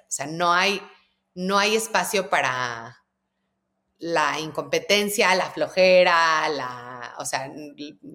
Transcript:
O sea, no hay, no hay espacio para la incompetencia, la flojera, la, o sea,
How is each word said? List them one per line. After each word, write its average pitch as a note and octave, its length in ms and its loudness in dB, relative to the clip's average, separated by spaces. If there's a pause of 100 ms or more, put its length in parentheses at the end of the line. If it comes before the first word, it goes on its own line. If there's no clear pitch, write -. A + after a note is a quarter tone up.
O - 80 -20
sea, C#3+ 160 -6
no F3 260 0
hay, F#3+ 300 0 (500)
no F#3 260 -2
hay G#3+ 180 2
espacio G3 520 -2
para B2+ 720 -2 (960)
la D#3 420 0
incompetencia, F3+ 960 0
la E3+ 160 0
flojera, E3 1000 4
la, B2 680 -8
o C#3+ 60 -10
sea, C3+ 260 -6 (640)